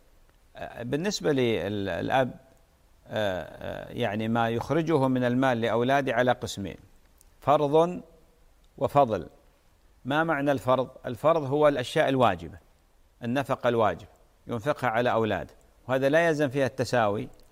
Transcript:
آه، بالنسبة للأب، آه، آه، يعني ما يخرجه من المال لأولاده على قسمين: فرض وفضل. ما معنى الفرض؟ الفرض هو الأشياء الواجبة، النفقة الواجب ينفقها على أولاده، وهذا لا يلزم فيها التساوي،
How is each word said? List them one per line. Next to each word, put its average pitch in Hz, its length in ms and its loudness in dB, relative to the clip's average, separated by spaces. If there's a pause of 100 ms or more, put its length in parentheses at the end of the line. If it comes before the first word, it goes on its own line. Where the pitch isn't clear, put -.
(540)
آه، - 280 -12
بالنسبة 160 480 -2
للأب، 107 1000 0 (800)
آه، 101 340 -4
آه، - 500 -12
يعني 110 360 -4
ما 117 220 0
يخرجه 139 580 0
من 127 160 0
المال 123 380 0
لأولاده 123 520 0
على 123 180 2
قسمين: 101 460 -8 (640)
فرض 151 600 2 (760)
وفضل. 117 520 2 (760)
ما 147 180 0
معنى 147 280 0
الفرض؟ 127 380 0 (160)
الفرض 147 380 0
هو 147 240 2
الأشياء 139 420 0
الواجبة، 98 480 2 (640)
النفقة 127 460 -2
الواجب 110 380 0 (400)
ينفقها 120 420 -2
على 120 220 2
أولاده، 104 420 0 (340)
وهذا 131 220 2
لا 165 180 4
يلزم 147 220 0
فيها 135 160 0
التساوي، 117 640 0 (220)